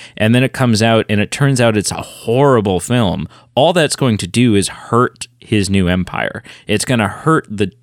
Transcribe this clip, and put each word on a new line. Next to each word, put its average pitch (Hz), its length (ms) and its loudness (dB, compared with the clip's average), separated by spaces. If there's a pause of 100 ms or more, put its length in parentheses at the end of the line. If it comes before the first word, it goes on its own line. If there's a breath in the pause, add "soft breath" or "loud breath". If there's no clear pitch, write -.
(160 loud breath)
and 110 180 2
then 123 100 2
it 127 100 -2
comes 117 280 0
out 113 280 2
and 104 100 0
it 104 120 -2
turns 139 280 0
out 117 180 2
it's 98 140 -2
a 85 100 -8
horrible 117 800 0
film, 87 480 -2 (280 soft breath)
all 156 180 2
that's 160 240 0
going 117 220 0
to 92 80 -8
do 117 280 2
is 98 140 0
hurt - 580 -4 (120)
his 101 300 -2
new 95 180 0
empire. 87 560 -4 (240 loud breath)
It's 104 180 0
gonna 113 220 0
hurt 156 420 -2
the, 101 220 -4 (120)